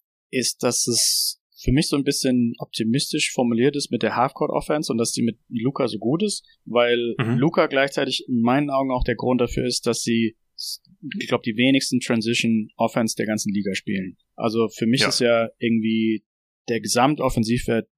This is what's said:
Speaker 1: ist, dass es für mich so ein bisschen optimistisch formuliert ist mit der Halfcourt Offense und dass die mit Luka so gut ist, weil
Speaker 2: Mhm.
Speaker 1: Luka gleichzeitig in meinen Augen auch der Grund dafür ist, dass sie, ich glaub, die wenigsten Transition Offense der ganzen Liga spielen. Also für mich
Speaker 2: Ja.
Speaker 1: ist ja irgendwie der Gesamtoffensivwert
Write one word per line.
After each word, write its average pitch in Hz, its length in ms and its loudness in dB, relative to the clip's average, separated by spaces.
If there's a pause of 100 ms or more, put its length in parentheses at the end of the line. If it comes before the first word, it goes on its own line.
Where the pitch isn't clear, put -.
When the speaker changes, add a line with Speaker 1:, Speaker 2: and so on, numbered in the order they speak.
(300)
Speaker 1:
ist, - 320 -2
dass 123 240 0
es - 520 0 (240)
für - 100 0
mich 143 160 4
so 147 80 0
ein 143 80 2
bisschen 127 540 0
optimistisch 127 720 -2
formuliert 123 440 2
ist 139 160 -6
mit 117 100 -2
der 107 140 0
Halfcourt 135 340 0
Offense 151 400 -2
und 117 80 0
dass 113 140 0
die 123 100 -2
mit 113 160 0 (100)
Luka 127 380 -2
so 107 120 -4
gut 143 240 0
ist, 208 220 -4 (200)
weil 120 540 2
Speaker 2:
Mhm. 117 200 0
Speaker 1:
Luka 160 300 2
gleichzeitig 135 600 -2
in 123 120 2
meinen 131 300 2
Augen 135 200 0
auch 123 140 -2
der 123 100 -2
Grund 123 260 0
dafür 123 240 0
ist, 123 220 -4
dass 117 160 0
sie, 113 340 0 (840)
ich - 80 -8
glaub, 120 160 0
die 110 120 -4
wenigsten 127 440 4
Transition 113 760 0
Offense 113 400 0
der 110 100 -4
ganzen 107 260 -2
Liga 98 220 -2
spielen. 95 420 -6 (180)
Also 113 340 0
für - 180 -4
mich 123 160 2
Speaker 2:
Ja. 101 60 2
Speaker 1:
ist - 120 -2
ja 117 280 4 (100)
irgendwie 110 640 0 (440)
der 117 120 0
Gesamtoffensivwert 117 1160 0